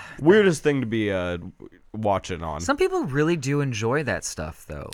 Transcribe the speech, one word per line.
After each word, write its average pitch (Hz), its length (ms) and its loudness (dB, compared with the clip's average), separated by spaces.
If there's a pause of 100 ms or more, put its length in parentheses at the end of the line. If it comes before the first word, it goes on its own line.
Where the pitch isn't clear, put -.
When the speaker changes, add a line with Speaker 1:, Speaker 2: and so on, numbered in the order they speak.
(200)
Speaker 1:
weirdest 180 440 6
thing 143 180 2
to 117 60 -2
be, 107 240 0
uh, 90 260 -2 (560)
watching 98 480 -2
on. 80 200 -6
Speaker 2:
Some 269 160 -2
people 370 260 0
really 151 320 0
do 143 260 -2
enjoy 123 420 -2
that 95 200 -4
stuff, - 440 -10
though. 71 260 -12